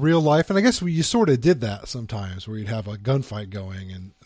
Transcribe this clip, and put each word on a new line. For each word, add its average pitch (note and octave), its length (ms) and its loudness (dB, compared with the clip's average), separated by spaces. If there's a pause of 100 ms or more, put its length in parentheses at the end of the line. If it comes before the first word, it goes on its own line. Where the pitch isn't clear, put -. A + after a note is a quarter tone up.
real E3 180 6
life, D3+ 280 4
and G3 100 2
I G3 40 4
guess A#3+ 180 4
we, F3 120 -2
you D#3+ 100 0
sort A3 260 2
of C3 140 4
did D#3 180 4
that G2+ 260 -6
sometimes, G2+ 600 -8
where A2 80 -10
you'd G#2+ 120 -8
have A2 200 -6
a G#2 80 -8
gunfight G#2 540 -2
going F#2+ 420 -10
and, F#2 200 -14 (140)